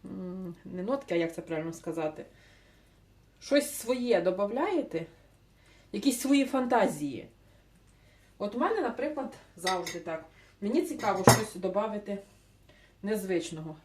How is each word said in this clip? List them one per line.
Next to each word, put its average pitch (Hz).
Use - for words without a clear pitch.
м, 185
не 180
нотки, 247
а 170
як 165
це 170
правильно 165
сказати, 160
щось -
своє 240
добавляєте, 202
якісь 240
свої 277
фантазії? 196
От 208
у 240
мене, 403
наприклад, 269
завжди 175
так. 160
Мені 247
цікаво 208
щось 220
добавити 202
незвичного. 170